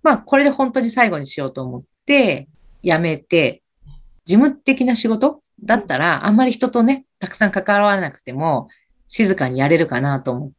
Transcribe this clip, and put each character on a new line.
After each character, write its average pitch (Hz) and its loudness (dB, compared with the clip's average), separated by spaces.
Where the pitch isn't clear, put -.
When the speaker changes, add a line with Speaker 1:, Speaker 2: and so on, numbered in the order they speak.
Speaker 1:
ま 302 4
あ、 214 0
こ - 0
れ 285 4
で 285 4
本 269 -2
当 269 -2
に 233 -2
最 226 2
後 165 -6
に 139 -10
し - -10
よ 139 -6
う 131 -10
と 135 -10
思 123 -12
っ 127 -20
て、 208 0
辞 165 0
め 160 -2
て、 147 0
事 180 2
務 269 4
的 262 -2
な 247 0
仕 226 -2
事 226 0
だ 220 2
っ 208 -4
た - -4
ら、 156 0
Speaker 2:
う - -
ん。 - -6
Speaker 1:
あ 202 2
ん 214 4
ま 254 4
り 254 0
人 247 -2
と 240 0
ね、 269 0
た 190 -8
く - -14
さ 214 0
ん 196 -2
関 202 0
わ 202 2
ら 190 -2
な 147 -6
く - -20
て 127 -14
も、 143 -2
静 190 0
か 135 -4
に 127 -6
や 139 2
れ 160 4
る 160 0
か 123 -4
な 135 -2
と 131 -6
思 131 -6
っ 135 -16